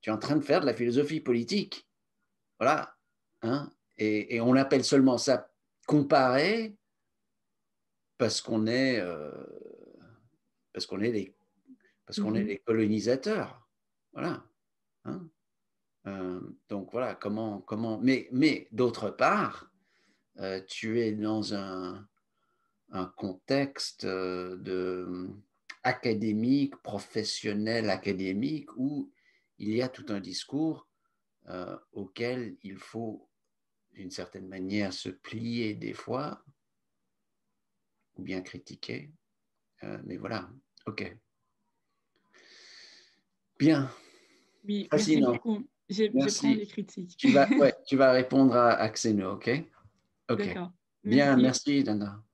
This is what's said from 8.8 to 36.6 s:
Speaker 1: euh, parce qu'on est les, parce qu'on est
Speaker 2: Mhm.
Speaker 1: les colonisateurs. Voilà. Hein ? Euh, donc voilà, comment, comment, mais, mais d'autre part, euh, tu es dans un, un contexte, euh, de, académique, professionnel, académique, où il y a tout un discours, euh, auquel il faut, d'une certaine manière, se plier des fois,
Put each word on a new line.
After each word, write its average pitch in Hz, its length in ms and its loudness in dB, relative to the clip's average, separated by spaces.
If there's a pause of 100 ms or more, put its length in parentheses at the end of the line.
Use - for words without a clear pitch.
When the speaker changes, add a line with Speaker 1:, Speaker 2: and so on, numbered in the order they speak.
Speaker 1:
euh, 80 300 -6 (1400)
parce - 140 -8
qu'on 95 140 -6
est 117 120 0
les, 101 220 -4 (680)
parce - 160 -8
qu'on 107 140 0
est - 80 2
Speaker 2:
Mhm. 107 60 -2
Speaker 1:
les 101 100 -6
colonisateurs. 113 1080 0 (460)
Voilà. - 320 -6 (600)
Hein ? 175 220 -10 (800)
Euh, 92 340 -8 (280)
donc 101 240 -8
voilà, 117 220 -4
comment, 104 460 -6
comment, 110 380 -4
mais, 127 320 2
mais 127 420 0
d'autre 113 360 0
part, 147 640 0 (680)
euh, 95 280 -6
tu 113 340 -4
es 113 120 0
dans 107 420 -2
un, 95 520 -8 (840)
un 92 160 -6
contexte, - 1000 -4
euh, 92 540 -4
de, 92 720 -6 (520)
académique, 120 920 0
professionnel, 107 1120 -4
académique, 98 840 -2
où 139 340 -4 (480)
il 104 120 -6
y 113 120 0
a 127 60 -2
tout - 220 -14
un 101 100 -6
discours, 139 680 -6 (640)
euh, 90 280 -10 (160)
auquel 113 680 -8
il 98 140 -14
faut, 113 520 -12 (640)
d'une 92 180 -14
certaine 95 380 -14
manière, 95 440 -4
se - 160 -10
plier 113 680 -6
des 110 200 -8
fois, - 500 -8 (1700)